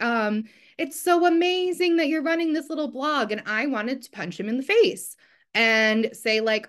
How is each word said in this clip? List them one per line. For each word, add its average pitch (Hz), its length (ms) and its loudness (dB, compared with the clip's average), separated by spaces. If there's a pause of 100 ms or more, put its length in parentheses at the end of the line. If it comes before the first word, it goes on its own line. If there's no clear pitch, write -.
Um, 220 420 0 (340)
it's 330 220 -6
so 349 260 4
amazing 359 720 2
that 320 140 2
you're 311 120 0
running 330 300 0
this 320 180 -4
little 302 200 -4
blog." 262 420 -2
And 208 140 -4
I 214 220 -2
wanted 269 340 -4
to - 100 -20
punch 175 260 -10
him 202 120 -6
in 240 80 -2
the 269 60 -4
face - 520 2 (380)
and 220 580 2
say, 220 300 0
like, 214 280 0